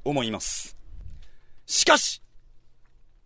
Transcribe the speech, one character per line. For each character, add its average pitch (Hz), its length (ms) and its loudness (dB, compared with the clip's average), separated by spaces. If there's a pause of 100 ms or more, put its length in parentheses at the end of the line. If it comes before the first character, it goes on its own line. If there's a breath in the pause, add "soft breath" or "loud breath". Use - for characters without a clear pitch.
思 139 200 2
い 110 80 -2
ま 95 80 -2
す。 - 360 -4 (920 soft breath)
し - 180 4
か 311 140 8
し、 - 240 -2 (1040)